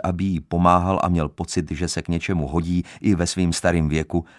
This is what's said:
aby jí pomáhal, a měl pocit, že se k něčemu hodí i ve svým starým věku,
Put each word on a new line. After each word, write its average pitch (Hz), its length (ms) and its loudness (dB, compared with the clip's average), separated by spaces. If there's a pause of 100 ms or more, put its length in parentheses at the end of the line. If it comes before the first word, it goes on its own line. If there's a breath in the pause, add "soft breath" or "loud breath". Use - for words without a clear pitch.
aby 90 200 -2
jí 92 160 -2
pomáhal, 87 640 2
a - 60 0
měl 85 200 2
pocit, 80 420 -6
že 82 180 -4
se 82 140 -4
k - 60 -10
něčemu 85 380 -2
hodí 85 360 0 (180 loud breath)
i 107 140 4
ve 87 120 0
svým 87 260 0
starým 85 360 0
věku, 78 360 -2 (140 loud breath)